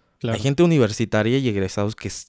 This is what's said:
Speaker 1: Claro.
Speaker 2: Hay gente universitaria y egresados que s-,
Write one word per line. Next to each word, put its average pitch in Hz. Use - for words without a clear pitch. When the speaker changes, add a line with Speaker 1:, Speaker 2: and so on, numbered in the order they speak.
Speaker 1:
Claro. 117
Speaker 2:
Hay 98
gente 139
universitaria 117
y 131
egresados 101
que -
s-, -